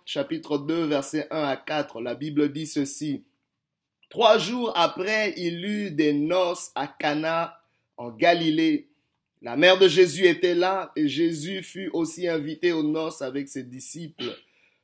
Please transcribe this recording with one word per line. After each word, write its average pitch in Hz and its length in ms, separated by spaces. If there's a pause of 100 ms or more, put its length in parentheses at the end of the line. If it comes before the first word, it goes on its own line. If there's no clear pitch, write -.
chapitre 151 520
deux, 160 280
versets 147 460
un 156 120
à 139 120
quatre. 143 460
La 120 140
Bible 147 360
dit 151 160
ceci. 143 560 (880)
Trois 220 280
jours 226 380
après, 190 600
il 170 280
eut 208 240
des 151 220
noces 175 640
à 139 120
Cana, 160 760 (340)
en 120 140
Galilée. 160 800 (520)
La 120 140
mère 185 240
de 190 80
Jésus 175 380
était 175 280
là, 180 440
et 151 100
Jésus 165 560
fut 185 300
aussi 170 340
invité 160 460
aux 160 100
noces 160 380
avec 135 260
ses 131 160
disciples. 131 720 (480)